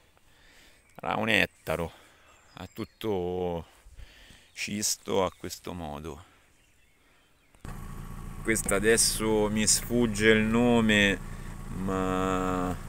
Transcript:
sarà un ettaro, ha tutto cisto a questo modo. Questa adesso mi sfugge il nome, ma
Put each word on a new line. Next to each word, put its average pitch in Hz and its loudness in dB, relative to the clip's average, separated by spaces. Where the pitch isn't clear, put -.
sarà - -6
un 110 -2
ettaro, 85 0
ha - -16
tutto 90 -4
cisto - -2
a 85 -2
questo - -12
modo. 78 -10
Questa 104 0
adesso 110 2
mi 107 0
sfugge 110 2
il 110 8
nome, 110 4
ma 92 -2